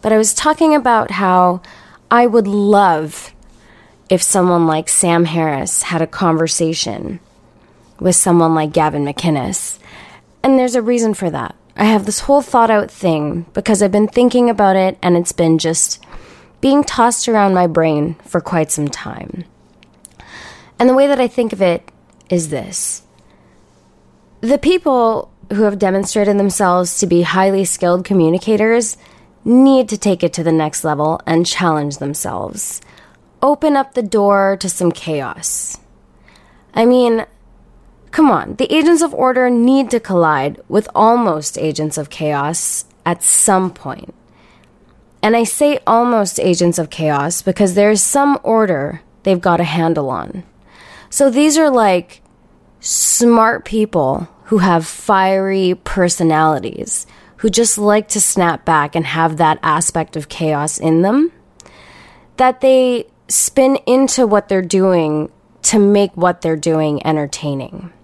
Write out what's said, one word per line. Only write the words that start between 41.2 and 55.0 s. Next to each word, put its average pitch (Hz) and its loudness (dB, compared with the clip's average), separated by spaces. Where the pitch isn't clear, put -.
agents 156 -4
of 147 -8
chaos 151 -4
at 170 -4
some 190 2
point. - -16
And 220 2
I 233 2
say 294 0
almost 226 0
agents 175 0
of 151 -4
chaos 151 -4
because 185 0
there 208 4
is 208 0
some 285 0
order 180 -2
they've 190 0
got 175 2
a 175 0
handle 156 -2
on. 131 -10
So 277 2
these 294 2
are, 311 4
like, 202 0
smart - 2
people 170 -2
who 220 2
have 175 2
fiery 190 0